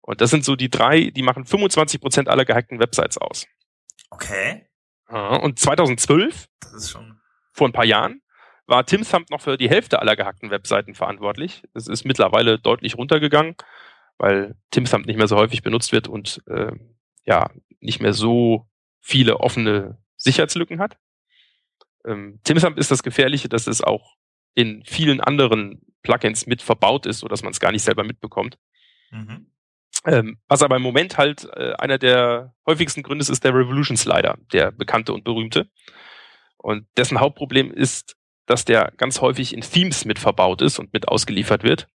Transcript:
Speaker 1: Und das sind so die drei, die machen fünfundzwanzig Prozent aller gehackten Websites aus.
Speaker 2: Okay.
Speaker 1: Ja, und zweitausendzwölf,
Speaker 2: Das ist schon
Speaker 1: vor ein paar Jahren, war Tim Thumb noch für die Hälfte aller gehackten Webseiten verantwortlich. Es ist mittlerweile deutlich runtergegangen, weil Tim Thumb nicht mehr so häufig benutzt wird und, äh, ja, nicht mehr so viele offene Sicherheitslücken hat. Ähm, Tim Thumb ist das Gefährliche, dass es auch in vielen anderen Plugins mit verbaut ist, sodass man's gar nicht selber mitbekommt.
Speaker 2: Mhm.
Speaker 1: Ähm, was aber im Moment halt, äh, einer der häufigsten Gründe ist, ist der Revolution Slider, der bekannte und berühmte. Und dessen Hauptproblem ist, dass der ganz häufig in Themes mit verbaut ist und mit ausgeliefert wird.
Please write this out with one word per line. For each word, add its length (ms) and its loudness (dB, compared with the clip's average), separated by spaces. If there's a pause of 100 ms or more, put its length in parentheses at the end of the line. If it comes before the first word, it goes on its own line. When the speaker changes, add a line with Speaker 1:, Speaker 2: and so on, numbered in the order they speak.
Speaker 1:
Und 200 -8
das 100 4
sind 140 2
so 120 0
die 140 -4
drei, 400 2
die 120 -6
machen 220 -2
fünfundzwanzig 560 0
Prozent 280 0
aller 160 2
gehackten 340 -2
Websites 400 0
aus. 280 -10 (640)
Speaker 2:
Okay. 580 -8 (420)
Speaker 1:
Ja, 260 -4
und 220 -4
zweitausendzwölf, 880 0 (140)
Speaker 2:
Das 120 -20
ist 180 -12
schon 300 -20 (320)
Speaker 1:
vor 160 2
ein 40 -2
paar 120 2
Jahren, 380 2 (440)
war 200 4
Tim 180 0
Thumb 260 -2
noch 100 -8
für 180 -2
die 100 0
Hälfte 320 2
aller 160 2
gehackten 340 -8
Webseiten 440 -2
verantwortlich. 680 -6 (120)
Es 140 -14
ist 160 -8
mittlerweile 540 2
deutlich 380 -2
runtergegangen, 600 2 (600)
weil 380 0 (140)
Tim 160 0
Thumb 200 -2
nicht 100 -4
mehr 120 2
so 80 2
häufig 260 2
benutzt 300 -4
wird 160 0
und, 380 -12
äh, 260 -6 (520)
ja, 260 2 (300)
nicht 200 -6
mehr 120 2
so 560 2 (320)
viele 400 2
offene 580 -2 (180)
Sicherheitslücken 640 0
hat. 180 -6 (1080)
Ähm, 380 -12
Tim 140 2
Thumb 200 2
ist 120 -2
das 120 0
Gefährliche, 460 -2
dass 180 -2
es 160 -2
auch 340 -2 (380)
in 300 0
vielen 360 0
anderen 640 2 (200)
Plugins 440 -2
mit 160 -4
verbaut 440 2
ist, 140 -6
sodass 220 -8
man's 180 -8
gar 120 2
nicht 100 -4
selber 220 0
mitbekommt. 540 -8 (520)
Speaker 2:
Mhm. 360 -18 (580)
Speaker 1:
Ähm, 340 2 (100)
was 140 4
aber 140 4
im 60 0
Moment 340 0
halt, 380 0
äh, 200 -4
einer 240 -2
der 560 2 (120)
häufigsten 360 -2
Gründe 200 -6
ist, 60 -2
ist 160 -4
der 100 4
Revolution 420 2
Slider, 400 0 (160)
der 200 2
bekannte 400 -4
und 100 -8
berühmte. 460 -2 (880)
Und 300 -6 (100)
dessen 240 0
Hauptproblem 520 -2
ist, 440 -4 (300)
dass 180 0
der 320 4
ganz 240 -2
häufig 340 -2
in 60 -10
Themes 440 -2
mit 140 -4
verbaut 440 2
ist 160 0
und 140 -12
mit 160 -4
ausgeliefert 540 0
wird. 260 0 (100)